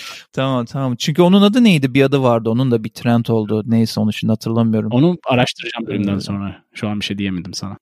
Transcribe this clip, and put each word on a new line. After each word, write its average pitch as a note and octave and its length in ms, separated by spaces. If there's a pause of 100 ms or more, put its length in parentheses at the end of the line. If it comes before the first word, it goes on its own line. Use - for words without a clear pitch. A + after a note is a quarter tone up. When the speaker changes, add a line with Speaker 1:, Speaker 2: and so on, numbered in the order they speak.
(340)
Speaker 1:
Tamam, C3 320
tamam. C3 340
Çünkü D#3+ 220
onun F#3 200
adı G#3 220
neydi? C#3 300
Bir C3+ 100
adı C3+ 180
vardı. A#2 280
Onun B2 220
da A2 120
bir A2 60
trend A#2 360
oldu. G#2+ 400
Neyse, A2+ 360
onu G#2+ 120
şimdi A2+ 180
hatırlamıyorum. A2 600
Speaker 2:
Onu D#3+ 260 (100)
araştıracağım A#2+ 600
bölümden G2 300
Speaker 1:
Ee, - 20
Speaker 2:
sonra. G2+ 440 (100)
Şu - 160
an G#2 100
bir G2 60
şey G2+ 120
diyemedim F#2 360
sana. G2 280